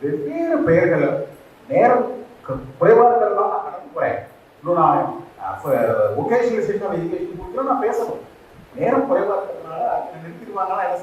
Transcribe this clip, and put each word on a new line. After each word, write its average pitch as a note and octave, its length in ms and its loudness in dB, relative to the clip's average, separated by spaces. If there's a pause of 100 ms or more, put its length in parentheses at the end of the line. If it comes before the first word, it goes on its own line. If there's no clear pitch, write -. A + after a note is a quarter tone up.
வெவ்வேறு D4+ 560 -2
பெயர்களை E3 500 4 (640)
நேரம் A#3 420 4 (360)
கு-, - 360 -4
குறைவா A3+ 220 8
இருக்கிறதுனால A#3 440 4
நான் - 140 -4
கடந்து - 300 -12
போறேன். - 220 -2 (480)
இன்னும் E3 200 2
நான், D3 300 2 (260)
அஹ், - 260 -8
ஃப-, A#2 300 2 (220)
vocational A3+ 440 2
system G3+ 240 -2
of F#3+ 100 -2
education - 420 -6
குறித்து - 260 -6
நான் - 180 0
பேசணும். - 380 -2 (560)
நேரம் - 360 0
குறைவா - 220 2
இருக்கிறதுனால - 540 -6
அதை - 160 -2
நிறுத்திடுவாங்கன்னா E3+ 800 -6
என்ன F3+ 200 -2